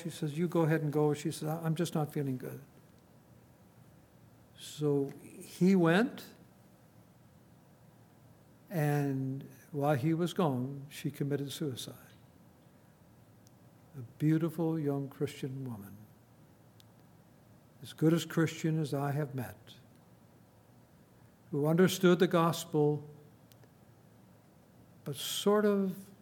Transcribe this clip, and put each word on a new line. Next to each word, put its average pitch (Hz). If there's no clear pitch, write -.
she 165
says, 151
"you 175
go 165
ahead 156
and 143
go." 151
She 156
said, 156
"I'm 160
just 170
not 151
feeling 135
good." 131
So 143
he 190
went, 180
and 139
while 143
he 151
was 165
gone, 139
she -
committed 139
suicide. -
A 127
beautiful 160
young 139
Christian 135
woman, 101
as -
good 160
as 170
Christian 160
as 143
I 143
have 135
met, 120
who 147
understood 175
the 185
gospel 151
but 143
sort 208
of, 196